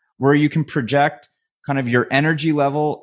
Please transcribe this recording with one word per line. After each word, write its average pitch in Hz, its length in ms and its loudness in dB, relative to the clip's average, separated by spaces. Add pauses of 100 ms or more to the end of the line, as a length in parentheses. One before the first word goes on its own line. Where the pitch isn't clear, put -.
(180)
where 139 160 4
you 147 140 2
can 156 160 -2
project 143 640 -2 (380)
kind 139 120 -2
of 123 100 -2
your 120 220 2
energy 156 420 0
level 147 500 -2